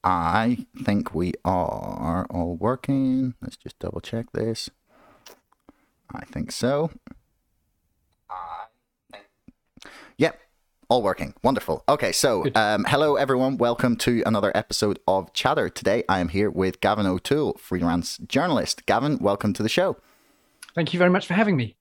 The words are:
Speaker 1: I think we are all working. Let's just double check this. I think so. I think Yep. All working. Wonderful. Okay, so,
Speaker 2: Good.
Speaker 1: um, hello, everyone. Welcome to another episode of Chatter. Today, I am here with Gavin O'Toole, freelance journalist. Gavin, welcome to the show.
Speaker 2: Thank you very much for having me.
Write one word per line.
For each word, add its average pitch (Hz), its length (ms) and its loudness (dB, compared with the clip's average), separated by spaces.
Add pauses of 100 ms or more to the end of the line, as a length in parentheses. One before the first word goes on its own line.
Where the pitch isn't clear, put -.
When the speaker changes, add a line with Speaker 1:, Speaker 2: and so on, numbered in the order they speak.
Speaker 1:
I 92 640 2 (160)
think - 320 0
we 87 180 0 (100)
are 85 840 -2
all 87 260 -4
working. 131 840 0
Let's - 160 -12
just - 220 -18
double - 220 -8
check 113 320 -8
this. 113 360 -4 (1400)
I - 120 -12
think - 260 -8
so. 143 400 -2 (1400)
I 87 360 -12 (460)
think 101 140 -20 (920)
Yep. - 220 0 (500)
All 120 120 4
working. 90 400 -2
Wonderful. 113 480 0
Okay, 127 220 2
so, 113 320 2
Speaker 2:
Good. 135 120 -2
Speaker 1:
um, 107 320 2
hello, 147 280 2
everyone. 131 420 2
Welcome 120 400 2
to 120 300 2
another 104 280 2
episode 104 520 0
of 95 260 0
Chatter. 131 340 0
Today, 98 400 0
I 95 120 2
am 85 100 0
here 95 220 0
with 92 300 -2
Gavin 101 260 2
O'Toole, 107 460 0
freelance 85 680 -2
journalist. - 680 -2
Gavin, 127 320 2
welcome 101 360 0
to 104 100 -4
the 107 60 0
show. 180 280 0 (760)
Speaker 2:
Thank 165 180 -2
you 175 60 -6
very 180 100 6
much 180 160 2
for 180 80 -6
having 208 240 4
me. 113 240 -4